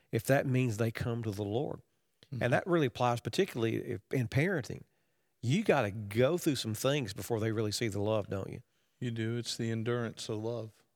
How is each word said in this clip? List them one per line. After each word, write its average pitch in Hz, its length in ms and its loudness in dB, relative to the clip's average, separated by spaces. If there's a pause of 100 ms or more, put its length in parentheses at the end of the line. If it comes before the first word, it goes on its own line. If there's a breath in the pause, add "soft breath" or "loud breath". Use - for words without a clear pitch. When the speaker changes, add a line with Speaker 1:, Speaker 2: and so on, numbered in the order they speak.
(120)
Speaker 1:
if 113 120 0
that 135 220 4
means 127 300 2
they 113 140 2
come 117 340 -4
to 113 60 -2
the 101 140 -4
Lord. 110 360 -4 (520)
Speaker 2:
Mm-hmm. 120 120 -2
Speaker 1:
And 123 80 4
that - 140 2
really 170 200 4
applies 120 340 2
particularly 117 560 0
if, - 240 -4 (120)
in 123 160 0
parenting. 156 540 0 (600)
You 147 200 2
gotta 139 280 4
go 113 480 2
through 147 180 2
some 110 180 -2
things 131 380 0
before 107 280 -2
they 110 120 0
really 107 200 0
see 117 160 -2
the 101 120 -2
love, 104 280 0
don't 98 220 -4
you? - 100 -10 (400)
Speaker 2:
You 123 100 -4
do. 113 260 -4
It's 117 200 -6
the 113 140 -2
endurance 113 580 -2
of 107 100 -4
love. 110 320 -6 (240)